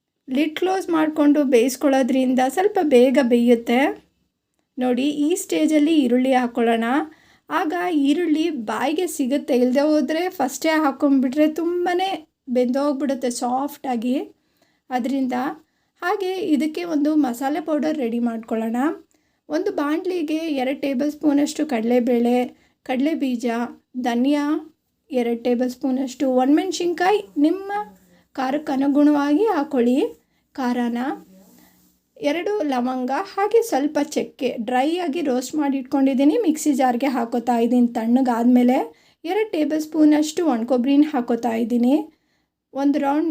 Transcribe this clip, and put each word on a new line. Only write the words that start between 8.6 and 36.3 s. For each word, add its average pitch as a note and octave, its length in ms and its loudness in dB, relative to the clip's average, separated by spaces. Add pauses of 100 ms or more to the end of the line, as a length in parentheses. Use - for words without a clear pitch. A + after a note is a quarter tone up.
ಬಾಯಿಗೆ D4 380 -2 (100)
ಸಿಗುತ್ತೆ, C#4+ 460 -2
ಇಲ್ಲದೆ B3+ 260 2
ಹೋದರೆ D#4 340 0 (140)
ಫಸ್ಟೇ C#4 340 -2 (140)
ಹಾಕ್ಕೊಂಡ್ಬಿಟ್ರೆ C#4 640 0 (120)
ತುಂಬಾ F4 340 -2 (600)
ಬೆಂದೋಗ್ಬಿಡುತ್ತೆ C4 760 -2 (100)
ಸಾಫ್ಟಾಗಿ. B3+ 760 -4 (720)
ಅದರಿಂದ B3+ 440 -2 (680)
ಹಾಗೆ F#4 300 -2 (220)
ಇದಕ್ಕೆ D#4 280 -2 (120)
ಒಂದು D4 180 2 (140)
ಮಸಾಲೆ C#4 420 -4
ಪೌಡರ್ D4+ 360 -2
ರೆಡಿ A#3 260 -2
ಮಾಡ್ಕೊಳ್ಳೋಣ. A3+ 500 -4 (680)
ಒಂದು F4+ 200 -2 (120)
ಬಾಣಲಿಗೆ D#4+ 580 -2 (220)
ಎರಡು C4+ 260 -4
ಟೇಬಲ್ C#4+ 300 -2
ಸ್ಪೂನಷ್ಟು C#4+ 440 0 (140)
ಕಡಲೆಬೇಳೆ, A#3+ 640 2 (480)
ಕಡಲೆ C#4 360 -2
ಬೀಜ, B3+ 240 -2 (640)
ಧನಿಯಾ C4+ 360 2 (640)
ಎರಡು A#3+ 360 -2
ಟೇಬಲ್ B3 280 0
ಸ್ಪೂನಷ್ಟು, C4+ 520 -4 (160)
ಒಣಮೆಣ್ಸಿನ್ಕಾಯಿ F4 800 2 (240)
ನಿಮ್ಮ F#4+ 280 0 (640)
ಖಾರಕ್ಕೆ C#4+ 400 -4
ಅನುಗುಣವಾಗಿ D4 800 4
ಹಾಕ್ಕೊಳ್ಳಿ C4 420 2 (600)
ಖಾರನ, A#3+ 420 -2 (1200)
ಎರಡು E4+ 360 -2 (180)
ಲವಂಗ, B3+ 400 -2 (200)
ಹಾಗೆ G#4 380 2
ಸ್ವಲ್ಪ D4+ 280 0 (180)
ಚಕ್ಕೆ - 340 -4 (180)
ಡ್ರೈ B3+ 220 0 (160)
ಆಗಿ E4+ 240 -4
ರೋಸ್ಟ್ B3+ 300 -4
ಮಾಡಿ C#4 220 0
ಇಟ್ಕೊಂಡಿದ್ದೀನಿ. C4+ 540 2 (100)